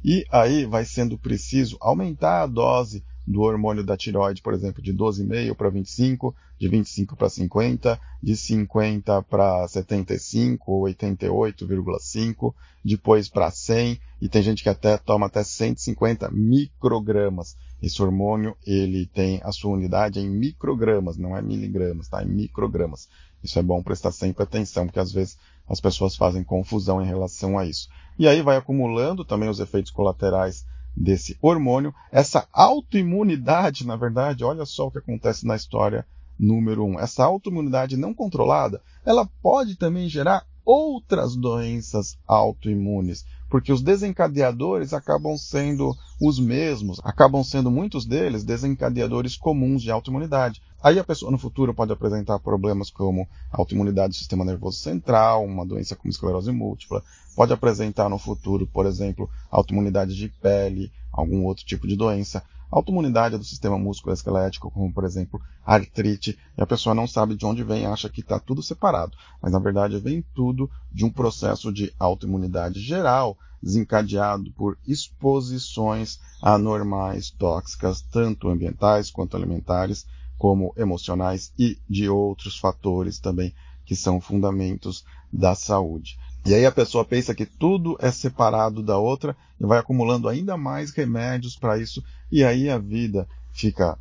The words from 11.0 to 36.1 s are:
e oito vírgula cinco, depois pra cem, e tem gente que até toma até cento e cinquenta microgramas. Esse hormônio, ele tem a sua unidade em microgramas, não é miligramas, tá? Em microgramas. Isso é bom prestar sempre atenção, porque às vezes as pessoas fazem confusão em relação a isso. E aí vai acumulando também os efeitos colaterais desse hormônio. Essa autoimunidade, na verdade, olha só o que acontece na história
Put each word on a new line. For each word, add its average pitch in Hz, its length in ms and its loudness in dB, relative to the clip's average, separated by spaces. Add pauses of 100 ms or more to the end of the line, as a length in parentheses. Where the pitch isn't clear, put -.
e 92 40 0
oito 104 360 0
vírgula 92 340 -2
cinco, 113 560 -4 (280)
depois 104 460 4
pra 87 200 2
cem, 120 500 -2 (220)
e 98 80 -4
tem 107 140 4
gente 107 180 0
que - 80 2
até 107 260 2
toma 104 300 2
até 104 180 -2
cento 117 360 -4
e - 20 -8
cinquenta 113 480 -2
microgramas. 107 1300 0 (240)
Esse - 180 -4
hormônio, 101 640 0
ele 95 440 0
tem 95 360 0
a 101 80 -6
sua 101 200 -4
unidade 98 480 0
em 98 100 -4
microgramas, 110 880 0
não 90 180 -4
é 104 60 -4
miligramas, 98 680 -4
tá? - 160 -6
Em 101 40 -4
microgramas. 95 840 -4 (340)
Isso - 140 -4
é 85 60 2
bom 87 180 0
prestar 92 300 -4
sempre 95 320 -2
atenção, 98 420 -4
porque 90 140 -6
às 92 120 -2
vezes 95 240 -4 (320)
as - 140 -4
pessoas 95 340 0
fazem 90 280 2
confusão 95 580 -2
em 95 60 -2
relação 95 500 -2
a 95 80 -2
isso. - 240 -8 (280)
E 156 100 6
aí 151 140 8
vai 139 140 6
acumulando 135 680 0
também 107 240 0
os 101 100 -2
efeitos 98 320 -2
colaterais 95 720 0 (300)
desse 92 460 0
hormônio. 143 520 2 (180)
Essa 139 420 4
autoimunidade, 180 1300 4
na 117 100 -4
verdade, 123 480 -2
olha 147 220 -2
só 135 220 -4
o 135 40 -6
que - 80 -10
acontece 117 460 -4
na 113 100 0
história 107 500 -2 (340)